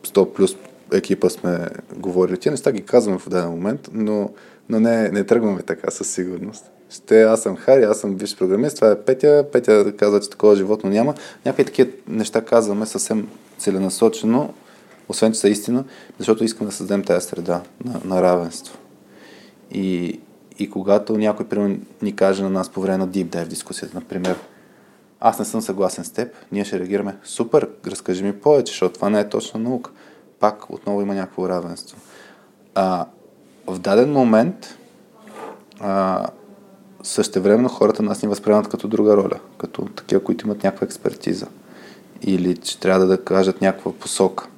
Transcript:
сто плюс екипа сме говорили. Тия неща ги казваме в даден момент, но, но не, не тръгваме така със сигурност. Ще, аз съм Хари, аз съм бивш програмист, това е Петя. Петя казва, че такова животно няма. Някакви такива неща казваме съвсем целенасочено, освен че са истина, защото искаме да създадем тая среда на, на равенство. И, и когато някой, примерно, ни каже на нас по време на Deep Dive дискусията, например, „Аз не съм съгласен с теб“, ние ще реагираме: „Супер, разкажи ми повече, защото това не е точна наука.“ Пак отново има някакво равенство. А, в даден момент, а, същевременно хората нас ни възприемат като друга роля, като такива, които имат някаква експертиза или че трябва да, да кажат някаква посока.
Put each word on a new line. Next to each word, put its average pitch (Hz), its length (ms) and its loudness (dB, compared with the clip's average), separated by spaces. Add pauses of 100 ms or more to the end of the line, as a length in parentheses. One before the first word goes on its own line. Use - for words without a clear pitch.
сто - 300 0
плюс 95 220 0 (380)
екипа 95 360 0
сме 87 400 -4 (260)
говорили. 92 420 0
Тия - 140 -2
неща 143 200 0
ги 104 100 -4
казваме 104 380 2
в - 100 -16
даден 90 220 -2
момент, 101 420 -6
но, 104 360 -2 (400)
но 113 100 0
не, 113 300 2
не 98 140 0
тръгваме 107 380 2
така - 300 -4
със - 180 -8
сигурност. 92 600 -8 (180)
Ще, - 320 4
аз 110 200 6
съм 98 140 -4
Хари, 131 280 6
аз 107 160 2
съм 101 160 -4
бивш 101 220 -8
програмист, 104 380 0
това 110 160 6
е 101 80 2
Петя. 143 520 4
Петя 107 460 4
казва, 104 220 4
че 98 100 -8
такова 107 260 6
животно 101 340 0
няма. 117 240 2 (320)
Някакви 131 200 2
такива 127 240 2 (180)
неща 110 340 -2
казваме 107 440 2
съвсем - 420 -4 (300)
целенасочено, 110 960 0 (560)
освен 110 240 2
че 110 60 -4
са 101 100 4
истина, 120 340 0 (360)
защото 110 240 2
искаме 110 260 -2
да 95 60 -10
създадем 98 280 -2
тая - 180 2
среда 87 400 -6 (240)
на, 123 200 -8
на 92 160 0
равенство. 90 560 0 (920)
И, 90 480 -4 (400)
и - 100 -4
когато 101 480 0
някой, 107 280 0
примерно, 101 320 -2 (240)
ни 101 140 -4
каже 98 280 2
на 95 60 -2
нас 95 200 -4
по 95 120 -8
време 95 160 0
на 95 100 -2
Deep 92 180 -2
Dive 82 220 -8
дискусията, - 480 -12
например, 90 400 -6 (920)
„Аз 113 140 2
не 104 60 -2
съм 113 160 -4
съгласен 95 420 -4
с - 80 -14
теб“, 120 220 -8 (180)
ние 101 140 -2
ще 95 140 -6
реагираме: 98 440 -4
„Супер, - 460 0 (180)
разкажи 95 360 -6
ми 101 100 -2
повече, 139 380 2
защото 92 220 -2
това - 160 -2
не 107 100 2
е 104 100 -2
точна 110 300 -6
наука.“ 123 320 -6 (480)
Пак - 300 -2
отново 101 320 -6
има 98 140 -4
някакво 92 340 -6
равенство. 87 480 -8 (760)
А, 92 300 0 (600)
в 92 120 -8
даден 104 320 4
момент, 127 680 2 (1000)
а, 98 480 0 (760)
същевременно 104 680 2
хората 107 340 2
нас 104 180 -2
ни 107 60 -2
възприемат 107 400 2
като - 200 -8
друга 107 300 4
роля, - 220 0 (180)
като - 280 -10
такива, - 380 -2
които - 220 -2
имат - 180 -4
някаква - 220 -2
експертиза - 600 -6 (760)
или 90 360 0
че - 220 -12
трябва 95 200 2
да, 95 80 4
да 92 160 0
кажат 95 380 0
някаква 95 320 -2
посока. - 540 -2 (100)